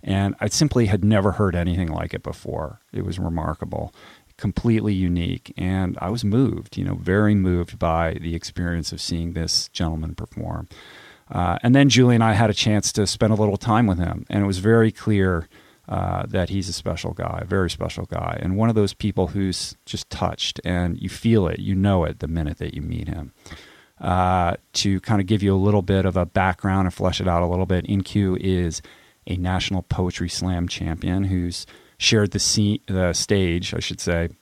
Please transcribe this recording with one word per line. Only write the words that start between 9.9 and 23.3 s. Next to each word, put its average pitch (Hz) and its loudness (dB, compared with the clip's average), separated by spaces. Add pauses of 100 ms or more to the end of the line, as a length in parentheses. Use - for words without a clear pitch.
perform. 80 -8 (640)
Uh, 87 0
and 120 6
then 139 8
Julie 123 6
and 113 6
I 113 4
had 107 4
a - 2
chance 104 0
to 101 2
spend 110 2
a 104 2
little 101 2
time 113 2
with 90 2
him, 85 -4
and 104 0
it 98 2
was 95 -2
very 113 6
clear, 95 0 (420)
uh, 92 -2
that 92 -2
he's 90 -4
a 85 -8
special 85 -6
guy, 85 -6
a 87 -8
very 92 0
special 87 -8
guy, 85 -6
and 92 -2
one 113 2
of 113 0
those 101 2
people 98 0
who's 95 -4 (100)
just - -10
touched, - -4
and 87 -2
you 92 -6
feel 113 2
it, 82 -2
you 98 -2
know 95 4
it 78 -4
the - -6
minute 78 -4
that 80 -6
you 73 -8
meet - -6
him. 78 -10 (680)